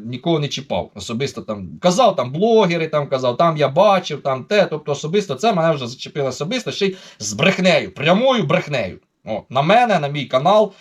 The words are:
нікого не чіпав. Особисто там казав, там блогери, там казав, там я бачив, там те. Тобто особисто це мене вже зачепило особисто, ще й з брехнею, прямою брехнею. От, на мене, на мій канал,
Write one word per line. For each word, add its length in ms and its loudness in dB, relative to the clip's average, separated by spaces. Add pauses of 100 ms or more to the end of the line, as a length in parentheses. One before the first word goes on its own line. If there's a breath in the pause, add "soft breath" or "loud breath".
нікого 340 -2
не 80 -2
чіпав. 480 -6
Особисто 460 -6
там 280 -10 (120)
казав, 340 4
там 160 -4
блогери, 560 2
там 200 -2
казав, 300 0
там 200 2
я 100 2
бачив, 540 2
там 220 -4
те. 220 2
Тобто 260 -6
особисто 440 -4
це 180 0
мене 180 2
вже 160 -4
зачепило 420 -6
особисто, 420 -6
ще 140 -2
й 120 -2 (220 loud breath)
з 140 -8
брехнею, 600 2
прямою 500 2
брехнею. 560 -2 (260)
От, 260 -8
на 100 0
мене, 380 4
на 80 -4
мій 180 -4
канал, 560 2